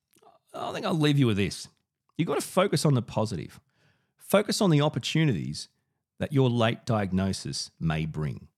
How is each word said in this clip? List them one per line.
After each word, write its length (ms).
I 180
think 140
I'll 80
leave 260
you 80
with 100
this. 300
You've 100
got 80
to 60
focus 440
on 100
the 60
positive. 580
Focus 440
on 80
the 120
opportunities 880
that 120
your 200
late 340
diagnosis 920
may 260
bring. 420